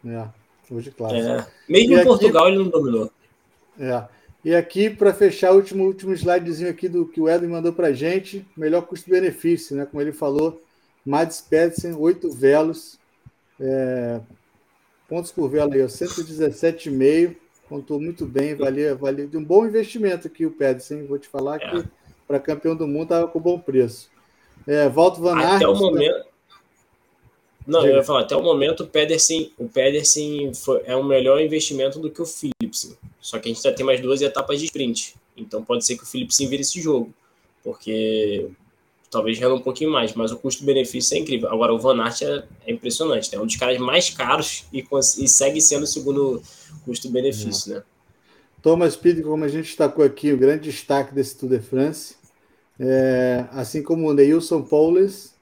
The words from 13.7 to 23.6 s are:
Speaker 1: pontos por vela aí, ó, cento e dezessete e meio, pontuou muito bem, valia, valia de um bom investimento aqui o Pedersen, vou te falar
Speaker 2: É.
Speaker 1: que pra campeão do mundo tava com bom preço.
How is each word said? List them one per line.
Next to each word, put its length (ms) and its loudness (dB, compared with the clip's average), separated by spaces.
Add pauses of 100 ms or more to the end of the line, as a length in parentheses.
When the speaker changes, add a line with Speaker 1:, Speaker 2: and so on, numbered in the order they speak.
Speaker 1:
pontos 240 -8
por 200 -4
vela 240 0
aí, 80 4
ó, 60 0
cento 340 -8
e 20 -6
dezessete 640 -2
e 40 -4
meio, 440 2 (320)
pontuou 320 -8
muito 240 -8
bem, 300 -2
valia, 400 -2
valia 320 -6
de 100 -10
um 80 -6
bom 220 4
investimento 600 -2
aqui 200 -6
o 40 -2
Pedersen, 540 -4
vou 140 -6
te 100 -14
falar 320 -6
Speaker 2:
É. 80 -12 (140)
Speaker 1:
que 60 -12 (380)
pra 140 -2
campeão 340 -4
do 140 -4
mundo 200 -4
tava 200 0
com 100 -6
bom 200 0
preço. 500 -2 (580)